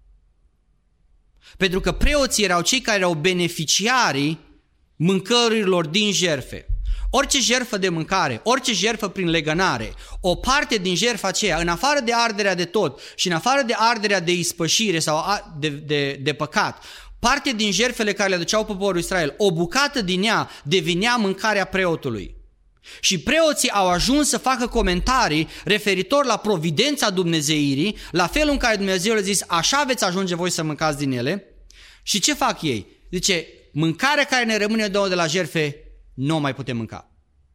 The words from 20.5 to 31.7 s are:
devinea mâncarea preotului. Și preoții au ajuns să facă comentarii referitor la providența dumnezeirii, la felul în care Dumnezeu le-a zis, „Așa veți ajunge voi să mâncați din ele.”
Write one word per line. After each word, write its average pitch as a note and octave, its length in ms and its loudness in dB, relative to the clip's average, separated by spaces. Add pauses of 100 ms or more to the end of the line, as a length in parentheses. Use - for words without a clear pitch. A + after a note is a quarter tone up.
devinea F3+ 520 0
mâncarea G3+ 500 0
preotului. D3+ 680 -2 (640)
Și F#3 200 0
preoții D4+ 500 2
au G3+ 180 2
ajuns F3+ 420 2
să A#3+ 80 0
facă B3 300 -2
comentarii F#3 800 2 (160)
referitor G#3 640 0
la A3 120 2
providența G#3 720 0
dumnezeirii, D#3+ 880 0 (140)
la F3 160 2
felul D4+ 240 0
în C#4 60 2
care A#3 180 2
Dumnezeu F#3+ 380 0
le-a G#3+ 80 2
zis, F#3+ 260 0
„Așa F3+ 360 2
veți B3+ 200 -2
ajunge F#3 320 0
voi F3 140 -2
să E3+ 140 -2
mâncați D#3 340 -2
din C#3 140 -2
ele.” C3+ 320 -2 (600)